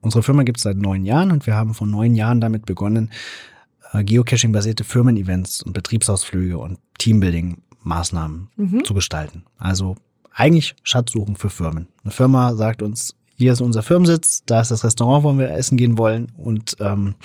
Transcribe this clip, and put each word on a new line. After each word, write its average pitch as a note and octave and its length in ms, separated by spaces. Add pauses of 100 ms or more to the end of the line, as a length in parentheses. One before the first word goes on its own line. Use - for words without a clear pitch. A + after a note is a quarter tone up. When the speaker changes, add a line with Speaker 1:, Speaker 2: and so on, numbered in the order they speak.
Speaker 1:
unsere A2 200
Firma C#3 220
gibt's B2 180
seit G2 160
neun F#2+ 260
Jahren D#3 280
und D3 160
wir A2 80
haben A2 180
vor G#2+ 140
neun G#2+ 260
Jahren A2+ 280
damit A2 260
begonnen, G#2+ 420 (840)
äh, G#2 100
Geocaching-basierte A2 800
Firmen-Events G2 800
und F#2+ 100
Betriebsausflüge F#2 880
und F2+ 180 (220)
Teambuilding-Maßnahmen E2+ 1600
Speaker 2:
Mhm. G#3 280
Speaker 1:
zu - 80
gestalten. - 520 (120)
Also F#2+ 380 (380)
eigentlich D#3 500
Schatzsuchen A2 520
für G2+ 140
Firmen. E2 380 (160)
Eine G#2 80
Firma B2+ 440
sagt G#2+ 280
uns, G#2 320 (220)
„Hier B2 160
ist A#2+ 80
unser A#2 200
Firmensitz, E3+ 640
da A2+ 160
ist A#2 80
das A2 140
Restaurant, B2 400
wo C#3+ 140
wir C3 140
essen B2+ 260
gehen A#2+ 200
wollen A2+ 400
und, A2 420
ähm, G2+ 460